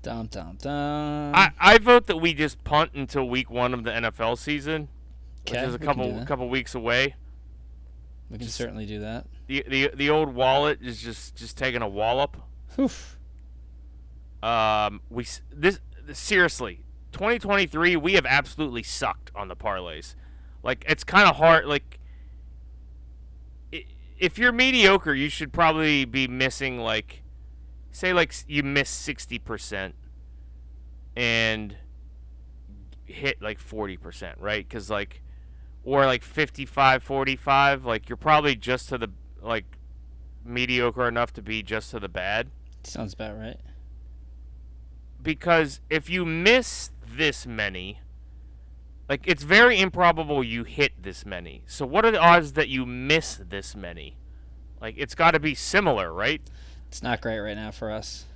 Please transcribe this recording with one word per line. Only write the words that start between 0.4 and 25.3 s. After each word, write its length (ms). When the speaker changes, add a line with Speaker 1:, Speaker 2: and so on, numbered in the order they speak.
Speaker 1:
dum. 720
Speaker 2:
I, 240
I 180
vote 300
that 100
we 160
just 300
punt 300
until 340
week 240
one 220
of 100
the 100
N 120
F 160
L 160
season, 500
Speaker 1:
Okay, 200
Speaker 2:
which 60
is 80
a 20
Speaker 1:
we 20
can 60
Speaker 2:
couple, 260
Speaker 1:
do 80
that. 80
Speaker 2:
couple 200
weeks 280
away. 400
Speaker 1:
We 80
can 100
Speaker 2:
Just 100
Speaker 1:
certainly 280
do 160
that. 260
Speaker 2:
the, 200
the, 260
the 160
old 240
wallet 480
is 200
just, 340
just 220
taking 240
a 60
wallop. 500
Speaker 1:
Oof. 400
Speaker 2:
Um, 680
we 140
s-, 180
this, 280
this, 160
seriously, 640
twenty 280
twenty-three, 560
we 180
have 120
absolutely 580
sucked 520
on 120
the 80
parlays. 600
Like, 240
it's 160
kinda 300
hard, 320
like, 340
i-, 120
if 200
you're 140
mediocre, 640
you 160
should 240